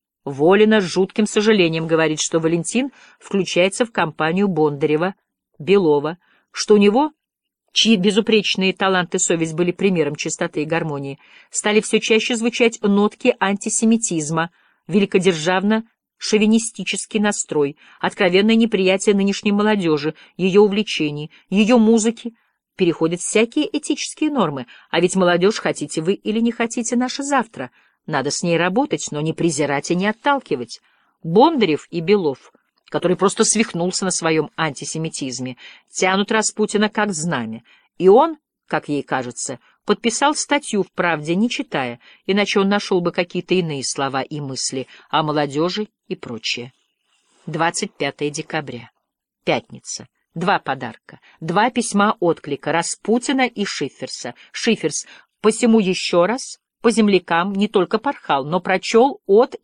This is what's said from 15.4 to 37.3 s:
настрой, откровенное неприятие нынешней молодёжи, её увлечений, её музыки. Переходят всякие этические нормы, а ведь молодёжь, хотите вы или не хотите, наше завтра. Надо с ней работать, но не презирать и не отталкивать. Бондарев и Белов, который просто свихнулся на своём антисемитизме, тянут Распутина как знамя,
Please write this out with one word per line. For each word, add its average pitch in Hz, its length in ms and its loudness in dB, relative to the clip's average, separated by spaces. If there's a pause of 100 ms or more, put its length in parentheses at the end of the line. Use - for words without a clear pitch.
настрой, 156 560 -2 (240)
откровенное 196 560 2
неприятие 202 580 2
нынешней 196 380 0
молодёжи, 175 640 0 (200)
её 190 260 4
увлечений, 156 680 -2 (180)
её 214 300 4
музыки. 226 560 2 (420)
Переходят 170 440 0
всякие 233 540 0
этические - 560 -4
нормы, 151 360 -2 (240)
а 160 100 0
ведь 175 160 0
молодёжь, 180 420 2
хотите 156 440 -4
вы 170 120 0
или 214 260 -4
не 233 120 0
хотите, 233 440 -4
наше 254 260 -2
завтра. 262 480 -4 (360)
Надо 143 240 -2
с - 120 -6
ней 170 140 0
работать, 180 540 -2
но 147 100 -6
не 156 140 -2
презирать 143 560 -2
и 170 40 2
не 185 120 -2
отталкивать. 214 720 -4 (420)
Бондарев 208 680 2
и 170 100 -6
Белов, 165 540 -2 (340)
который 175 300 -2
просто 185 260 2
свихнулся 185 640 -4
на 185 40 -2
своём 160 460 -2
антисемитизме, 139 1000 -8 (340)
тянут 190 400 0
Распутина 214 560 0
как 208 240 -2
знамя, 135 500 -6 (360)